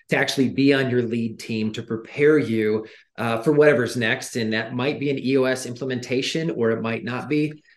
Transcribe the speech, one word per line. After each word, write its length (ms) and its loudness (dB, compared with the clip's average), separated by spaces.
to 60 2
actually 340 2
be 220 4
on 200 2
your 100 2
lead 380 -4
team 320 -4
to 100 -8
prepare 560 2
you, 480 0
uh, 240 -2
for 100 4
whatever's 460 4
next. 380 -2
And 180 -2
that 220 -4
might 240 -2
be 100 -2
an 80 -2
E 200 0
O 80 4
S 200 -2
implementation, 840 -4
or 180 0
it 120 0
might 220 -4
not 240 -8
be. 360 -2